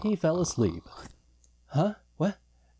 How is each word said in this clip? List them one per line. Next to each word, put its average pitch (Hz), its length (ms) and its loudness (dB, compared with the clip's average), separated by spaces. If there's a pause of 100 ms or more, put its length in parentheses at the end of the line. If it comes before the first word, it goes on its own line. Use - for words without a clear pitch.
he 214 120 2
fell 170 240 2
asleep. 101 440 0 (840)
Huh? 196 300 0 (200)
What? 190 220 0 (420)